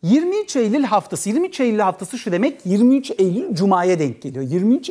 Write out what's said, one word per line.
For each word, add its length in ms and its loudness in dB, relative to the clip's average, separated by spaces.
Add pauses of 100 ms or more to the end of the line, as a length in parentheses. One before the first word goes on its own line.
yirmi 340 2
üç 200 -4
Eylül 280 0
haftası, 440 -2
yirmi 180 0
üç 140 -8
Eylül 180 0
haftası 400 -2
şu 140 -6
demek, 340 -2
yirmi 300 4
üç 140 -4
Eylül 440 0
Cuma'ya 440 2
denk 240 -4
geliyor. 220 -8
Yirmi 300 2
üç 160 -4